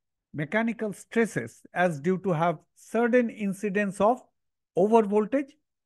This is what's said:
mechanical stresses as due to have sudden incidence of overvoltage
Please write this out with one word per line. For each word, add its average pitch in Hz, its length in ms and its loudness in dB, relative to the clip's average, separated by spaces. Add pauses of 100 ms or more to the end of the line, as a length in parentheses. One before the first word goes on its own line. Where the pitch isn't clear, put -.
(340)
mechanical 214 580 -4
stresses - 680 -4 (100)
as 175 280 0
due 180 180 0
to 185 140 -2
have 165 260 0 (160)
sudden 233 560 0
incidence 202 720 -4
of 233 220 2 (540)
overvoltage 214 760 2 (340)